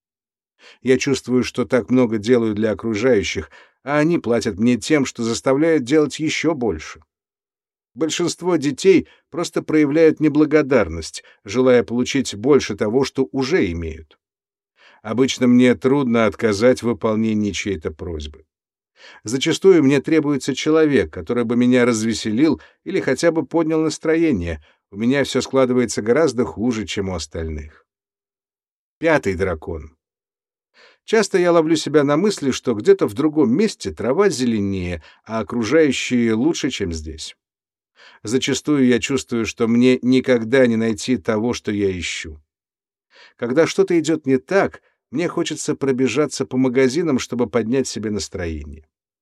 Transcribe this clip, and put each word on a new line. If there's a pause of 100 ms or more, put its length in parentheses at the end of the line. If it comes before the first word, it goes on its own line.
(840)
Я
чувствую,
что
так
много
делаю
для
окружающих, (320)
а
они
платят
мне
тем,
что
заставляют
делать
ещё
больше. (920)
Большинство
детей (240)
просто
проявляют
неблагодарность, (220)
желая
получить
больше
того,
что
уже
имеют. (840)
Обычно
мне
трудно
отказать
в
выполнении
чьей-то
просьбы. (760)
Зачастую
мне
требуется
человек,
который
бы
меня
развеселил (240)
или
хотя
бы
поднял
настроение. (260)
У
меня
всё
складывается
гораздо
хуже,
чем
у
остальных. (1120)
Пятый
дракон. (1120)
Часто
я
ловлю
себя
на
мысли,
что
где-то
в
другом
месте
трава
зеленее, (220)
а
окружающие
лучше,
чем
здесь. (840)
Зачастую
я
чувствую,
что
мне
никогда
не
найти
того,
что
я
ищу. (960)
Когда
что-то
идёт
не
так, (280)
мне
хочется
пробежаться
по
магазинам,
чтобы
поднять
себе
настроение. (340)